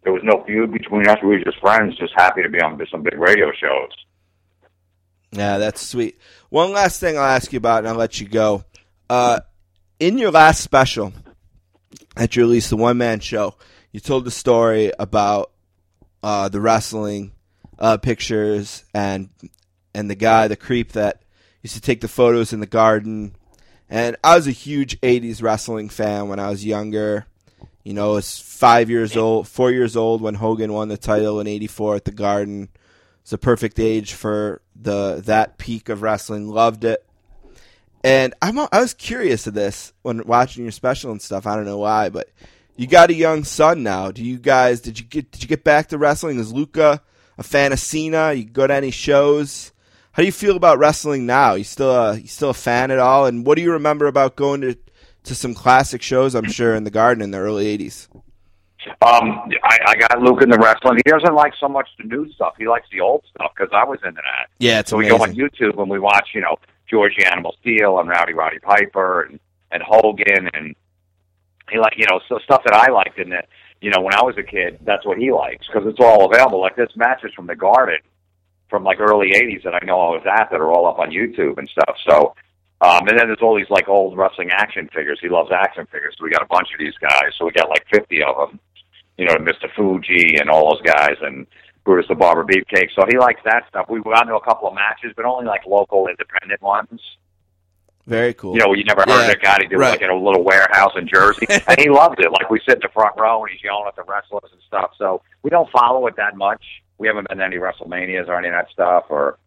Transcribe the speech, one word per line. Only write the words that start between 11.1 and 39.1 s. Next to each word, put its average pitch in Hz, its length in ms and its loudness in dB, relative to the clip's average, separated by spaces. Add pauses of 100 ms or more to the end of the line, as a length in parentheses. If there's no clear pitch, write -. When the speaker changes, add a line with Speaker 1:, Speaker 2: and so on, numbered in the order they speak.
Speaker 2:
that 117 200 -4
you 120 80 4
released, 117 260 2
the 110 80 -4
one-man 117 420 0
show, 104 360 -6 (360)
you 104 80 -16
told 131 260 -4
the 123 60 -8
story 113 680 0
about, 104 520 -2 (680)
uh, 101 280 -4
the 101 120 -6
wrestling, 107 680 -4 (480)
uh, 110 180 2
pictures 107 840 -6 (100)
and, 98 360 -6 (680)
and 104 140 -8
the 101 60 -8
guy, 110 320 2
the 107 80 -4
creep 120 380 -6
that 104 280 -4 (400)
used - 140 -16
to 107 60 -14
take - 200 -4
the 113 60 -8
photos 117 460 0
in 107 60 -10
the 104 80 -8
garden. 110 680 -2 (540)
And 117 340 -4
I 165 120 6
was 156 120 2
a 135 40 -4
huge 139 520 -6
eighties 117 380 -2
wrestling 110 480 -6
fan 104 380 -6
when 98 120 -10
I 101 100 -6
was 101 160 -10
younger. 107 600 -6 (580)
You 101 100 -14
know, 104 180 -2
I - 40 0
was - 240 -8
five 120 500 2
years 113 280 -2
old, 110 300 -2
four 127 220 0
years 120 280 -2
old 113 240 -2
when 107 140 -6
Hogan 110 380 -4
won 107 140 -6
the 104 100 -10
title 107 440 -2
in 104 60 -8
eighty-four 104 500 -6
at - 80 -10
the 101 60 -8
Garden. 101 580 -6 (520)
It's - 120 -12
a 104 40 -8
perfect 117 420 -2
age 110 340 -2
for 104 480 -8 (140)
the, 101 500 -6
that 107 320 -2
peak 113 320 -12
of 104 120 -8
wrestling. 107 460 -6
Loved 113 380 -2
it. 113 200 -4 (960)
And 131 380 2
I'm, 220 180 -2 (120)
I 202 100 2
was 247 120 -2
curious 214 540 -4